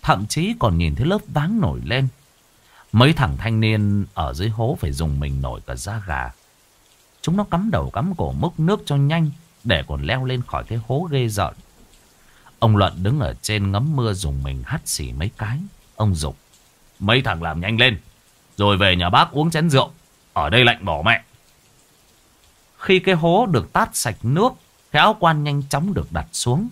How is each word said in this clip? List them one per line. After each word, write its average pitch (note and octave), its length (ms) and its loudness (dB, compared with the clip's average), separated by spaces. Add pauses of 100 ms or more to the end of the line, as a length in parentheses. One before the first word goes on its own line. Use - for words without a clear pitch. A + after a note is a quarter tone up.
Thậm G#2 260 0
chí F#3 320 -2
còn F#2+ 180 2
nhìn D#2+ 180 0
thấy A#2 100 -2
lớp F#3+ 120 0 (100)
váng D#3+ 340 -2
nổi C#2+ 240 -2
lên. B2+ 220 0 (840)
Mấy B2+ 220 4
thằng F#2+ 240 0
thanh A2+ 220 -2
niên G#2 540 2
ở C2+ 200 -4
dưới F2+ 160 -4
hố A#2 300 -2
phải D2 120 -2
dùng C#2+ 280 -2
mình C#2 220 -4
nổi A#1+ 260 -6
cả B1+ 80 -8
da G2+ 320 -8
gà. C2 240 -6 (880)
Chúng E3+ 160 0
nó G#3 60 0
cắm F#3+ 280 -2
đầu D2 180 0
cắm D#3+ 260 -2
cổ C#2+ 160 -2
múc D2+ 280 -4
nước G3 260 2
cho C#3+ 100 -2
nhanh, D3 360 2 (320)
để E2+ 240 0
còn C#2+ 160 -4
leo B2+ 220 -2
lên B2+ 220 -2
khỏi C2+ 160 -6
cái A2+ 240 -6
hố D3+ 240 -2
ghê C3 160 0
rợn. G2+ 260 -2 (1040)
Ông A2 180 4
Luận F#2 260 2
đứng B2+ 160 0
ở C#2 220 -2
trên G2+ 300 -2
ngắm C3+ 240 0
mưa A2+ 180 0
dùng C#2+ 300 -4
mình C2+ 220 -6
hắt - 200 -6
xì B1 280 -6
mấy D2+ 240 -4
cái. A2+ 220 -4 (360)
Ông G#2 200 0
giục: D2 220 -6 (640)
"Mấy A2+ 220 2
thằng F#2 220 -4
làm E2 180 -4
nhanh A2 180 -2
lên, A#2+ 200 2 (580)
rồi G2+ 200 2
về F#2 180 4
nhà F2 140 0
bác D3 220 4
uống D#3 200 0
chén E3 180 0
rượu, C3+ 220 4 (420)
ở D2+ 160 -2
đây A#2+ 160 6
lạnh A#2 200 2
bỏ D#2 200 -2
mẹ." A2 180 2 (1500)
Khi F#3+ 220 4
cái F#3 160 2
hố E3+ 300 4
được C3 280 0
tát G3+ 220 0
sạch G#2+ 280 -4
nước, D3 300 2 (380)
cái D3 80 2
áo G#3+ 200 4
quan D#3 240 2
nhanh C#3+ 260 -2
chóng E3+ 240 0
được D2+ 180 -4
đặt D#2+ 200 -6
xuống. E3 400 -2